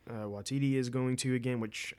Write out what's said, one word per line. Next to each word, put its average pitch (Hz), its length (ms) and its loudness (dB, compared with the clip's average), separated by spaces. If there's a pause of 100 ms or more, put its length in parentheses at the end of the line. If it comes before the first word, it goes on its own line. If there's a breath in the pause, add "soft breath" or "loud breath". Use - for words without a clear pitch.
uh, 117 40 -8 (120)
Waititi 135 480 0
is 127 160 2
going 127 280 0
to 127 160 2
again, 123 280 0
which - 380 -6